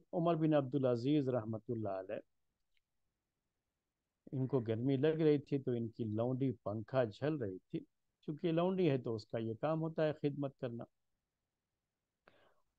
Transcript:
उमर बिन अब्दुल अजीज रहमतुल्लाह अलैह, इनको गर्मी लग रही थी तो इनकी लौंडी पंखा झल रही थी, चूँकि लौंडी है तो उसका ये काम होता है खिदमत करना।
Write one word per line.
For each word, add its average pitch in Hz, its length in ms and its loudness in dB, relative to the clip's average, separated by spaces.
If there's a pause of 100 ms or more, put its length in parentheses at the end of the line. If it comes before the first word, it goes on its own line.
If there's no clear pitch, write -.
(140)
उमर 170 220 2
बिन 156 200 4
अब्दुल 135 320 2
अजीज 127 420 2
रहमतुल्लाह 110 680 -2
अलैह, 95 220 -6 (2000)
इनको 131 280 2
गर्मी 113 360 0
लग 156 240 2
रही 151 200 6
थी 143 180 -2
तो 127 140 -2
इनकी 117 300 -4 (120)
लौंडी 127 360 0 (140)
पंखा 110 400 0
झल 143 340 -4
रही 95 180 -4
थी, 190 280 -8 (420)
चूँकि 160 240 -4
लौंडी 180 360 2
है 135 100 4
तो 123 180 -4
उसका 110 240 -6
ये 113 160 -4
काम 156 240 -2
होता 160 240 -2
है 151 100 2
खिदमत 139 480 -2
करना। 120 240 -6 (1900)